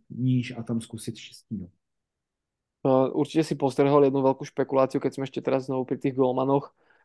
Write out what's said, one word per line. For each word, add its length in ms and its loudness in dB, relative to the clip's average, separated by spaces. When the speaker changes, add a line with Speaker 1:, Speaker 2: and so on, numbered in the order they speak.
Speaker 1:
níž 480 -2
a 60 -10
tam 180 -4
zkusit 360 -12
štěstí, 400 -14
no. 100 -10
Speaker 2:
Eh, 260 4
určitě 320 0
si 120 -4
postrhol 480 4
jednu 180 2
velkou 240 0
špekulaci, 540 0
keď 140 -2
jsme 100 -8
ještě 180 -8
teraz 240 0
znovu 200 -4
pri 120 -4
tých 180 -2
golmanoch. 600 0